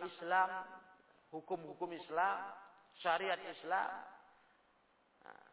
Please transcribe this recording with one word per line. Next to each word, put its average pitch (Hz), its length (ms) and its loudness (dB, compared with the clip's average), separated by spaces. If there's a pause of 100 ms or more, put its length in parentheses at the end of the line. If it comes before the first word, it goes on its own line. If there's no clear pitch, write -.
Islam, 180 440 4 (840)
hukum-hukum 160 640 -4
Islam, 180 400 2 (640)
syariat 180 480 4
Islam, 180 400 0 (1400)
nah, - 160 -18 (120)